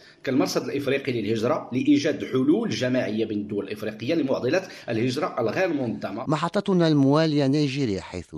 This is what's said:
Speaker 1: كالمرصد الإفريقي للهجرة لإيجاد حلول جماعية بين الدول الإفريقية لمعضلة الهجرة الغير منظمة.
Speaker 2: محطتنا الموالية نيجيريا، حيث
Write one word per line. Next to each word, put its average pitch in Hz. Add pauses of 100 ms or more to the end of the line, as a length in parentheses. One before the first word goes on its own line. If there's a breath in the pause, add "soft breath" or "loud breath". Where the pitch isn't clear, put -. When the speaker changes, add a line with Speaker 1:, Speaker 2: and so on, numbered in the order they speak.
(240 loud breath)
Speaker 1:
كالمرصد 151
الإفريقي 139
للهجرة 113
لإيجاد 139
حلول 147
جماعية 110
بين 104
الدول 101
الإفريقية 107
لمعضلة 143 (200 loud breath)
الهجرة 127
الغير 147
منظمة. 110
Speaker 2:
محطتنا 170
الموالية 147
نيجيريا، 135
حيث 85